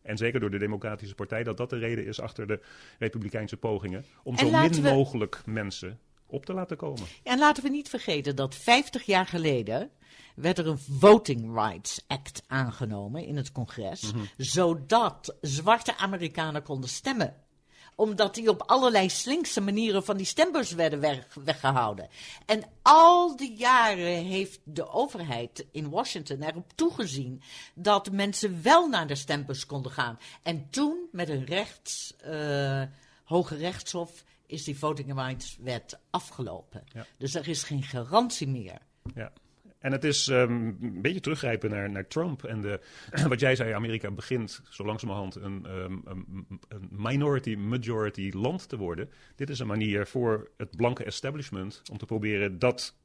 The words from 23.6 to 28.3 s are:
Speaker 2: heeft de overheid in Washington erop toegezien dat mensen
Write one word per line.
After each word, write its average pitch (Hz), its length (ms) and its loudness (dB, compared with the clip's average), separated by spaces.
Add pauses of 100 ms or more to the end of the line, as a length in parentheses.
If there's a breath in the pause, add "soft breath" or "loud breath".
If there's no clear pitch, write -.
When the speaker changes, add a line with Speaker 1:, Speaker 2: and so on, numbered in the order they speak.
Speaker 2:
heeft 190 380 -4
de 151 280 -8
overheid 143 800 -4
in 151 180 -6
Washington 151 520 -4
erop 160 340 -8
toegezien 139 680 -2 (340 loud breath)
dat 202 360 2
mensen 196 520 -2